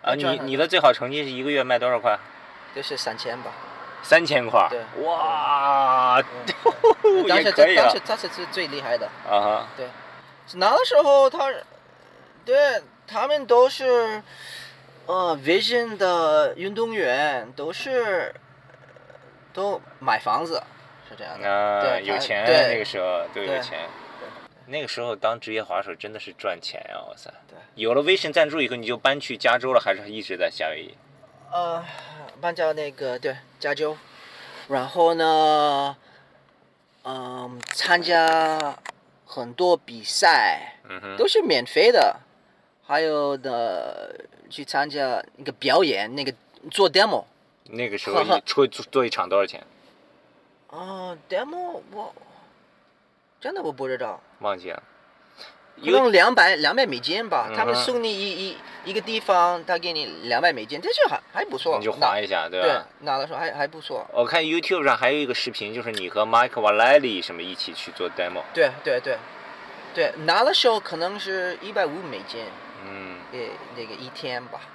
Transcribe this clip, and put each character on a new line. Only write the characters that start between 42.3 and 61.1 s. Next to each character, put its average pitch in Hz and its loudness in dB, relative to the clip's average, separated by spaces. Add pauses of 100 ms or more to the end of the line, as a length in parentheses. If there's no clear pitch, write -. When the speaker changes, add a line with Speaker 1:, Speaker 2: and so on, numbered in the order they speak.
Speaker 2:
还 147 0
有 147 0
的， 117 -6 (340)
去 147 -14
参 147 -2
加 135 -2 (140)
那 - -20
个 139 -6
表 139 4
演， 113 0
那 143 -6
个 127 -4 (360)
做 190 4
demo。 180 2 (400)
Speaker 1:
那 113 -8
个 98 -6
时 - -8
候 185 2
一， 147 0
Speaker 2:
呵， 180 4
呵。 - 0
Speaker 1:
出， 135 2
做 - -2
一 113 -4
场 90 -4
多 98 2
少 98 2
钱？ - -16 (1080)
Speaker 2:
啊， 185 -12 (120)
demo， 311 -6 (120)
我， - -12 (1300)
真 330 -8
的 381 -6
我 156 -6
不 131 -8
知 127 -4
道。 113 -8 (180)
Speaker 1:
忘 101 -4
记 90 -12
了。 - -12 (1000)
Speaker 2:
可 151 -2
能 247 6
两 196 8
百， 185 6
两 151 0
百 254 2
美 131 -6
金 196 -6
吧。 123 0
Speaker 1:
嗯 110 -8
哼。 - -4
Speaker 2:
他 - 0
们 233 2
送 240 0
你 220 -2
一， 196 -6
一， - -14 (280)
一 190 -8
个 220 -2
地 220 -6
方， 175 2
他 175 -2
给 170 -6
你 151 -6 (180)
两 120 0
百 170 4
美 113 -8
金， 143 -10
这 403 -4
就 523 2
还， - -2 (140)